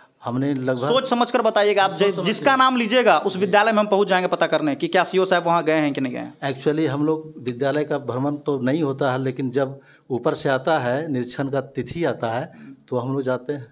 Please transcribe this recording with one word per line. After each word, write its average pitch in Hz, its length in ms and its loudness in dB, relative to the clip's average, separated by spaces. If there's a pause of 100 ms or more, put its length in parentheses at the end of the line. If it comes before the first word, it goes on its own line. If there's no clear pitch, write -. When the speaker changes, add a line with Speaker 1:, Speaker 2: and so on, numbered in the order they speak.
(240)
Speaker 1:
हमने 131 300 -2
लगभग 131 340 -2
Speaker 2:
सोच 262 200 2
समझ 240 220 0
कर 240 120 2
बताइएगा 208 420 2
आप, 190 60 2
Speaker 1:
सोच 165 80 -6
Speaker 2:
जि-, 196 180 2
Speaker 1:
समझ 180 100 -2
Speaker 2:
जिसका 220 240 2
Speaker 1:
के। 269 80 4
Speaker 2:
नाम 262 180 4
लीजिएगा 226 420 4
उस 185 180 -2
विद्यालय 202 360 4
में 208 60 2
हम 208 80 4
पहुंच 202 220 2
जाएंगे 180 200 2
पता 170 180 0
करने 156 280 0
कि 165 140 -4
क्या 175 160 4
सीओ 185 200 0
साहब 175 220 2
वहाँ 170 180 2
गए 156 120 2
हैं 151 160 0
कि 135 80 -6
नहीं 127 120 -4
गए 123 60 -8
हैं। 120 200 -14
Speaker 1:
Actually 147 480 -2
हम 143 200 0
लोग 156 320 -4
विद्यालय 135 460 -2
का 147 140 -4
भ्रमण 131 380 -4
तो 143 240 -4
नहीं 135 220 0
होता 135 300 0
है, 131 60 -2
लेकिन 131 320 -4
जब 135 300 -2 (300)
ऊपर 135 240 0
से - 140 -4
आता 139 300 2
है 139 340 -2
निरीक्षण 127 360 -4
का 135 120 -2
तिथि 135 440 -6
आता 117 260 -2
है 123 220 -4 (360)
तो 127 100 -2
हम 127 140 -4
लोग 139 100 -2
जाते 127 300 -4
हैं। 139 200 -10